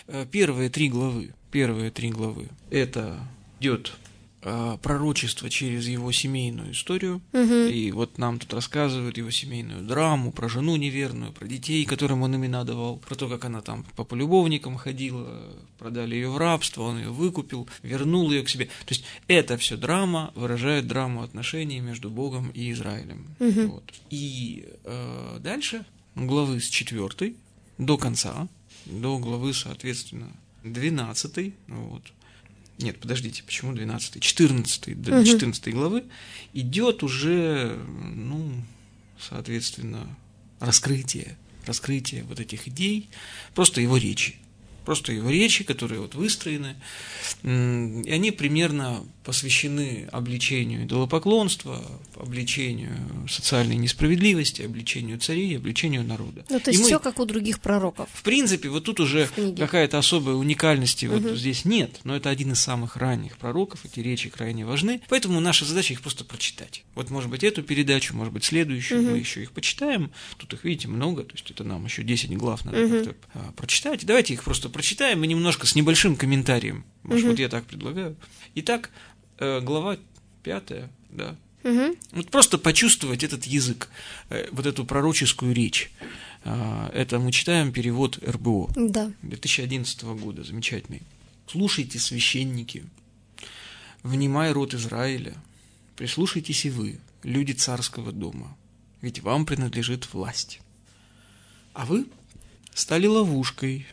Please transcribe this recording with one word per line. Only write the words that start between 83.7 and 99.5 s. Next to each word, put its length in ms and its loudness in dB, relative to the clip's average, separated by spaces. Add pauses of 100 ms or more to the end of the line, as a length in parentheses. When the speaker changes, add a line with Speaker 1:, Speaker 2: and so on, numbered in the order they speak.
Speaker 1:
э, 240 -6
вот 140 -2
эту 180 -2
пророческую 680 2
речь. 360 2 (540)
А, 500 -4
это 240 0
мы 140 2
читаем 400 2
перевод 500 0
Р 140 -2
Б 140 0
О 260 2
Speaker 2:
Да. 340 2 (120)
Speaker 1:
две 160 -10
тысячи 240 0
одиннадцатого 520 -4
года, 300 -8
замечательный. 580 -6 (440)
«Слушайте, 520 0
священники, 880 0 (1160)
внимай, 500 2
род 220 0
Израиля, 600 -4 (600)
прислушайтесь 720 0
и 40 -2
вы, 280 -4 (240)
люди 300 0
царского 600 -2
дома, 440 -8 (440)
ведь 200 -6
вам 260 2
принадлежит 680 -2